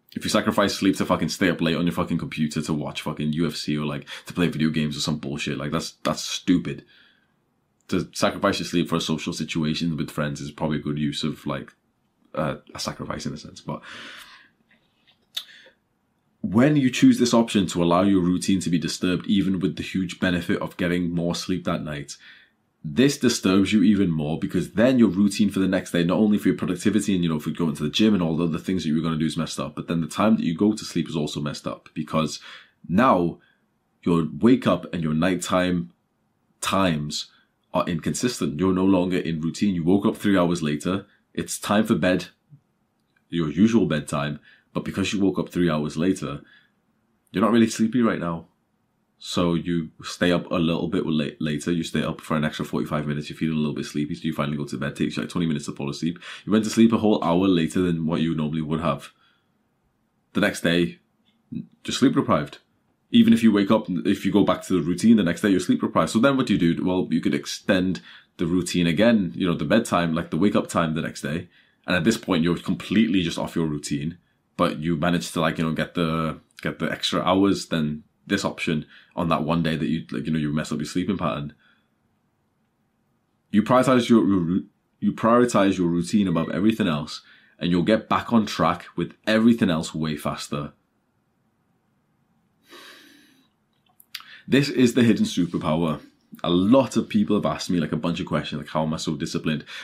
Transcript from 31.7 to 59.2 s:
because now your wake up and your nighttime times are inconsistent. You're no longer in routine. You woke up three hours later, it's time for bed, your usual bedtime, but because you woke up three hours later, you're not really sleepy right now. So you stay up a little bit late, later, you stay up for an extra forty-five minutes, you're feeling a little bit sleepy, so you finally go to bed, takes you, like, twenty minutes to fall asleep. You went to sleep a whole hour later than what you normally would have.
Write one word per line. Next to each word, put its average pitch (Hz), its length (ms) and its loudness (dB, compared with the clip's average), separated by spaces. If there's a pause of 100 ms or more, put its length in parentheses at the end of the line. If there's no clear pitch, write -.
because 78 460 -4 (480)
now 90 520 2 (640)
your 82 220 2 (140)
wake 117 260 4
up 92 280 0
and 87 100 -4
your 78 100 -2
nighttime 90 800 0 (680)
times 80 680 -2 (440)
are 87 140 0
inconsistent. 85 720 -4
You're 95 160 2
no 92 120 2
longer 92 320 2
in 82 240 -4
routine. 90 340 -2
You 82 80 -4
woke 98 220 4
up 107 100 0
three 101 220 0
hours 85 260 2
later, 78 420 -2 (280)
it's - 260 -8
time 107 260 2
for 113 100 2
bed, 90 320 0 (1000)
your 82 200 -2
usual 104 360 4
bedtime, 73 540 -4 (340)
but 85 100 -4
because 98 300 -4
you 101 80 0
woke 95 180 2
up 82 100 -4
three 87 200 0
hours 76 260 -2
later, 78 460 -2 (880)
you're 92 120 0
not 107 100 2
really 117 160 6
sleepy 113 320 0
right 98 180 2
now. 85 280 -6 (720)
So 87 360 0
you 85 380 -2 (120)
stay - 280 0
up 85 180 0
a - 60 -4
little 85 320 0
bit 92 180 -2
late, 76 340 -2
later, 76 320 -4
you 85 120 0
stay 78 200 -4
up 78 180 -6
for - 140 -4
an 76 80 0
extra 76 220 -4
forty-five 76 400 -4
minutes, 73 240 -6
you're 78 80 -14
feeling 80 180 -2
a 78 40 0
little 76 160 -2
bit 73 100 -6
sleepy, 76 300 -6
so - 80 -14
you 80 100 -2
finally 76 240 -4
go 71 80 -6
to - 120 -8
bed, 71 180 -6
takes 76 200 -4
you, - 80 -4
like, - 60 -10
twenty 87 180 -2
minutes 73 200 -4
to 78 60 -8
fall 71 160 -8
asleep. 80 300 -6 (260)
You 85 60 -6
went 110 140 2
to 110 60 -6
sleep 113 200 6
a 113 60 2
whole 107 260 2
hour 87 240 2
later 85 340 2
than 82 260 0
what 80 140 0
you 80 140 0
normally 78 280 -4
would 78 180 -4
have. 73 320 -4 (1200)